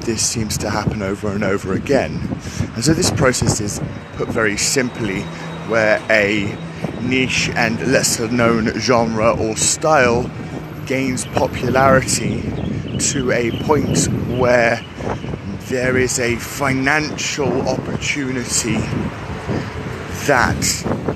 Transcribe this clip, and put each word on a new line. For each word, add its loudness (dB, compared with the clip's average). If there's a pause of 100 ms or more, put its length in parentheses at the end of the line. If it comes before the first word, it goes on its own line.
This -2
seems -2
to -4
happen -2
over -2
and -2
over 0
again. 0 (540)
And -4
so 4
this 2
process 2
is -4 (340)
put -4
very 2
simply, 0 (460)
where 4 (100)
a 2 (440)
niche 0
and 0 (120)
lesser 2
known 4 (120)
genre 4
or -2
style 2 (560)
gains -2
popularity 2 (560)
to 0
a 2 (120)
point 2 (320)
where 4 (800)
there 0
is 2
a 0
financial 0
opportunity -2 (1500)
that 2 (320)